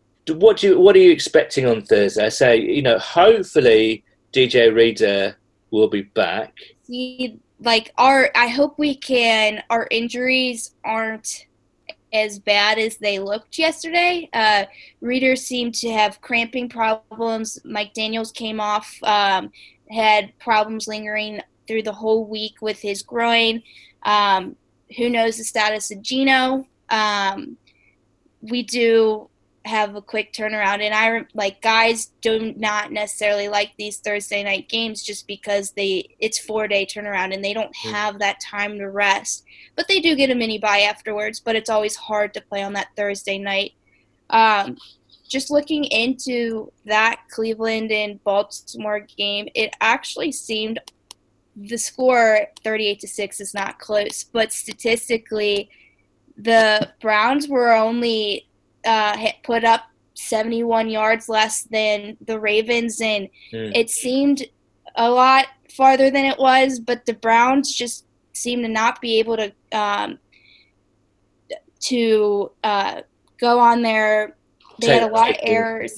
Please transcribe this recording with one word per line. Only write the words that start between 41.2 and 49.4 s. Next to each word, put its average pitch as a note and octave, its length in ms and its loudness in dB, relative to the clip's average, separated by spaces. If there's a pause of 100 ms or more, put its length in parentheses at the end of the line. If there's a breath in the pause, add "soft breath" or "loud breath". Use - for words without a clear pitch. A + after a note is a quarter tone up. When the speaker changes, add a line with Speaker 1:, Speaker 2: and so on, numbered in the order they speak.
Speaker 2:
but A3+ 160 -2
it's A3 120 -6
always G#3+ 280 -2
hard G#3 380 -4
to G#3+ 60 -12
play G3+ 220 -8
on G3+ 100 -8
that G3 220 -6
Thursday G3+ 420 -6
night. G3 360 -4 (560)
Um, A3 480 2 (500 soft breath)
just C4+ 240 -6
looking D4 320 -2
into A#3 880 -4 (140)
that G#3+ 440 0
Cleveland A3 640 -4
and G#3 320 -6
Baltimore G#3 800 -4 (160)
game, G3+ 360 -6